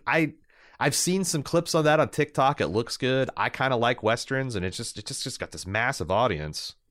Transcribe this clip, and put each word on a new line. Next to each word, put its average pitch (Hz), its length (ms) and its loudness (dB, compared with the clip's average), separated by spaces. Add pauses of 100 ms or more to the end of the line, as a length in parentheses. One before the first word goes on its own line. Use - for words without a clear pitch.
I, 151 280 2 (460)
I've 139 140 2
seen 185 300 2
some 170 180 -2
clips 165 320 0
on 160 120 4
that 151 140 6
on 131 100 2
TikTok. 143 520 0
It 85 60 2
looks 110 300 -2
good. 131 380 0
I 113 140 0
kinda 131 260 0
like 117 280 2
Westerns, 123 520 0
and 90 80 -2
it's 92 140 -4
just, - 220 -10
it - 80 -14
just, - 160 -8
just - 160 -8
got - 120 -8
this 87 140 -12
massive 104 460 -2
audience. 92 640 0 (160)